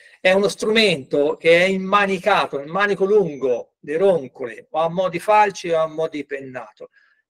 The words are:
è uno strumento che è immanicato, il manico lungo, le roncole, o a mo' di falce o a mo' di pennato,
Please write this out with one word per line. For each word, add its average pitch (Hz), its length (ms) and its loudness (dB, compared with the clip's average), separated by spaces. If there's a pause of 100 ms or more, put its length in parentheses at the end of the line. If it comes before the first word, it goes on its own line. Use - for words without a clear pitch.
(200)
è 185 100 2
uno 196 160 2
strumento 165 880 0
che 170 280 4
è - 0 -
immanicato, 190 960 0
il 143 100 -14
manico 190 340 0
lungo, 147 760 0
le 151 160 -6
roncole, 135 760 -2
o 156 80 -6
a 165 100 0
mo' 185 200 -2
di 170 100 -6
falce 202 560 2
o 160 60 2
a 160 80 0
mo' 156 180 -4
di 151 180 -8
pennato, 131 680 -14 (400)